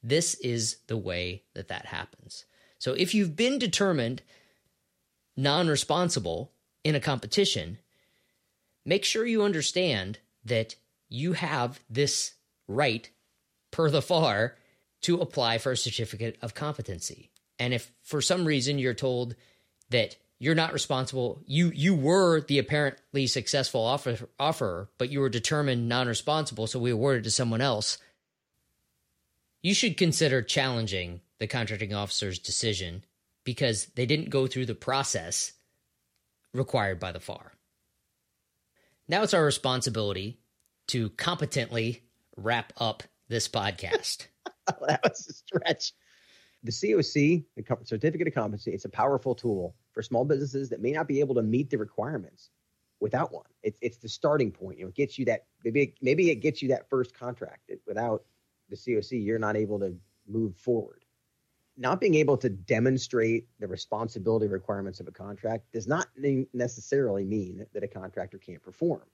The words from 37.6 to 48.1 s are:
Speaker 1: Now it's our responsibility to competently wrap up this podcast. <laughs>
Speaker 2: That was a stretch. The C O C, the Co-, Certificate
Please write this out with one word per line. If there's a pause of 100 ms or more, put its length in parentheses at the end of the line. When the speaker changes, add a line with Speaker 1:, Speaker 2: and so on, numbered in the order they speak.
Speaker 1:
Now
it's
our
responsibility (500)
to
competently (340)
wrap
up (260)
this
podcast.
<laughs> (500)
Speaker 2:
That
was
a
stretch. (680)
The
C
O
C, (120)
the
Co-,
Certificate